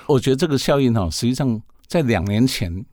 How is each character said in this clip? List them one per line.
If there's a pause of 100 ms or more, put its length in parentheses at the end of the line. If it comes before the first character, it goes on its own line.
我
觉
得
这
个
效
应
哦，
实
际
上 (280)
在
两
年
前